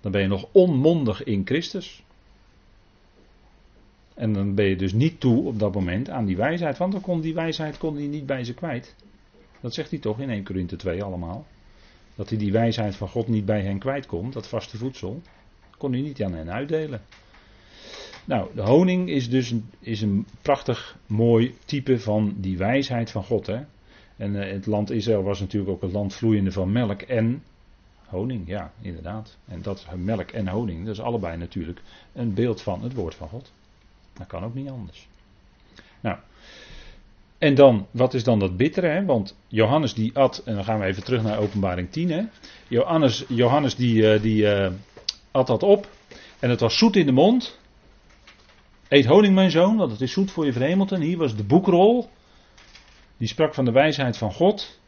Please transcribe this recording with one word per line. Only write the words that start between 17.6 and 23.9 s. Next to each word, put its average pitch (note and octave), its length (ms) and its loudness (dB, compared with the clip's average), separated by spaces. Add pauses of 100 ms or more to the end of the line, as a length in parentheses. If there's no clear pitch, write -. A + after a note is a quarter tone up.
Nou, G#2 300 -2
de G#2 60 -6
honing F3+ 480 4
is C3 200 -2
dus B2 220 0
een, A2 180 -4 (100)
is A2 220 -6
een G#2 260 0 (140)
prachtig - 640 -4
mooi A#2 500 2 (100)
type C3 340 0
van G#2+ 380 0
die F#2 200 -4
wijsheid A#2+ 540 -2
van G2+ 120 -6
God, A2 240 -2
hè. A2+ 140 -6 (560)